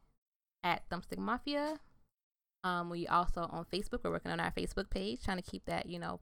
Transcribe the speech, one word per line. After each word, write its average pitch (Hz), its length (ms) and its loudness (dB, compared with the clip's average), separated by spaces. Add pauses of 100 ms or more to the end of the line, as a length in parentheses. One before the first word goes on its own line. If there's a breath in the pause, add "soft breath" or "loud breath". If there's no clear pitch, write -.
(640)
at - 240 2
Thumbstick 175 300 -2
Mafia. 285 580 0 (880)
Um, 175 260 2
we 175 180 -2
also 175 420 6
on 165 220 -4
Facebook. 190 320 0
We're 170 80 2
working 170 180 -2
on 165 100 0
our 175 120 2
Facebook - 360 -2
page, 202 360 -2
trying 185 180 0
to - 80 -10
keep 190 160 -8
that, 170 200 -2
you 175 120 -8
know, 170 240 -4